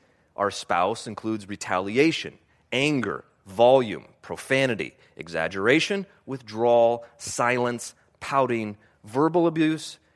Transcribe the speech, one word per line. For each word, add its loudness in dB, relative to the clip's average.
our 0
spouse -2
includes -6
retaliation, -2
anger, -2
volume, 4
profanity, -2
exaggeration, 0
withdrawal, 2
silence, -2
pouting, 0
verbal 2
abuse, -2